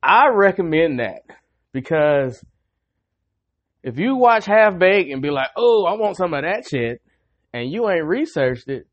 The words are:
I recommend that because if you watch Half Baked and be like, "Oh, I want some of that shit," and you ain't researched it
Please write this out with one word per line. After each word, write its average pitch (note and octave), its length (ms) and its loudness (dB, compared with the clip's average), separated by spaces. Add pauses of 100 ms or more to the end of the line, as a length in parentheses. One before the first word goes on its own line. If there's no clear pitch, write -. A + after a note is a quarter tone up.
I A3+ 280 4
recommend E3+ 680 0
that G2+ 240 -8 (500)
because C#3+ 680 -2 (1400)
if B2+ 160 -10
you B3 180 -2
watch A#3+ 300 2
Half G#3 320 4
Baked F#3 340 2
and C3+ 120 -6
be D3 80 -2
like, C3+ 260 -4
"Oh, A#3 280 2
I F3 80 0
want G#3+ 240 -4
some F3 180 -2
of C#3 80 -4
that G3+ 260 -6
shit," A#2+ 320 -4 (500)
and B2 180 -8
you G#3+ 200 -4
ain't E3 160 -2
researched D3+ 640 -4
it C3 240 -10